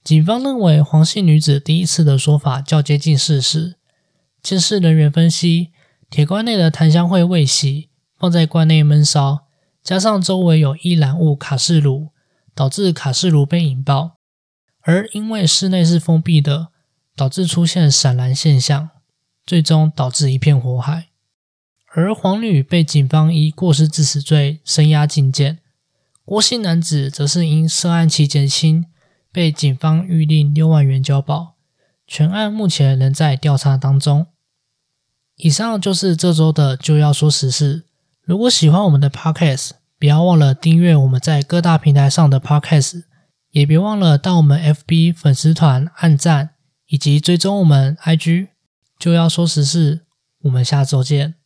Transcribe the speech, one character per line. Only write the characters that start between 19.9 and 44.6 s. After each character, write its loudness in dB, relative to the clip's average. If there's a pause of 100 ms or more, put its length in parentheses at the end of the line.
导 -4
致 -2
一 -2
片 2
火 -4
海。 -6 (840)
而 0
黄 -2
女 0
被 0
警 0
方 2
以 0
过 0
失 2
致 -2
死 -2
罪 -2
声 0
押 2
禁 0
见， -4 (640)
郭 -4
姓 -2
男 0
子 -4
则 -6
是 -2
因 0
涉 -4
案 2
期 2
减 0
轻， 0 (460)
被 -2
警 -2
方 -2
预 0
令 0
六 2
万 4
元 0
交 -2
保。 -8 (500)
全 -2
案 -4
目 -2
前 0
仍 0
在 0
调 0
查 0
当 0
中。 0 (1080)
以 -2
上 -2
就 -4
是 -2
这 0
周 2
的 0
就 0
要 2
说 0
时 -2
事。 -4 (380)
如 -2
果 0
喜 2
欢 2
我 2
们 4
的 2
Podcast， -4 (280)
不 -2
要 4
忘 4
了 4
订 2
阅 4
我 2
们 0
在 -2
各 -2
大 2
平 2
台 4
上 2
的 2
Podcast， -2 (480)
也 2
别 2
忘 -2
了 4
到 0
我 4
们 4
F -2